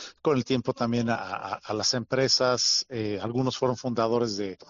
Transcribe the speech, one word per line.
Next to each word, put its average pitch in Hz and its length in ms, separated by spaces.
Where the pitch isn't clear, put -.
con 151 140
el 123 80
tiempo 131 280
también 117 380
a, 117 60
a, 98 380
a - 200
las 107 200
empresas, 127 960
eh, 107 320
algunos 120 360
fueron 127 200
fundadores 117 600
de, 98 200